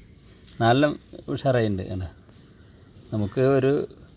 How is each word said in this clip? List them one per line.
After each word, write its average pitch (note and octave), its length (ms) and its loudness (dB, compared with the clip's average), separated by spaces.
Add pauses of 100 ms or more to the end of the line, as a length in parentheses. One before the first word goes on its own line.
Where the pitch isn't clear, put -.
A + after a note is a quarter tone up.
(600)
നാലെണ്ണം C#3 380 2 (280)
ഉഷാറായിട്ടുണ്ട് A#2+ 560 0
കണ്ട. F#2+ 200 -8 (1080)
നമുക്ക് G#2+ 280 -2
ഒരു C3+ 460 2 (300)